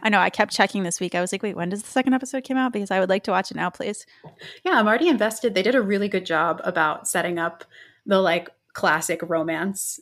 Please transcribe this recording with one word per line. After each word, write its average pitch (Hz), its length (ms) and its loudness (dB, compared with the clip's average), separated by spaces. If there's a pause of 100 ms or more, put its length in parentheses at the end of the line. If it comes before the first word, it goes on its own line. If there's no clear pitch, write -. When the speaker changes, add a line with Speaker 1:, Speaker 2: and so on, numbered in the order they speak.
Speaker 1:
I 214 60 2
know 202 100 4
I 180 100 4
kept 208 220 0
checking 196 320 0
this 170 160 -4
week. 180 160 -4
I 180 60 0
was 185 100 -2
like, 196 100 -6
"Wait, 208 140 -4
when 175 140 -4
does 202 140 -6
the - 60 -18
second 262 260 2
episode 262 300 -4
come 262 120 -2
out? 254 160 0
Because 202 180 -4
I 190 80 2
would 185 80 2
like 190 180 2
to 214 60 -2
watch 185 200 0
it - 40 -12
now, 175 140 -2
please." - 360 -8 (600)
Speaker 2:
Yeah, 359 80 2
I'm 226 140 6
already 240 200 4
invested. 220 480 2
They 190 60 2
did 226 140 2
a 262 60 4
really 202 280 0
good 185 160 -2
job 165 400 0
about 160 420 0
setting 175 320 -2
up 170 240 -4 (420)
the, 196 140 4
like, 175 300 2 (240)
classic 165 480 0
romance 165 800 -4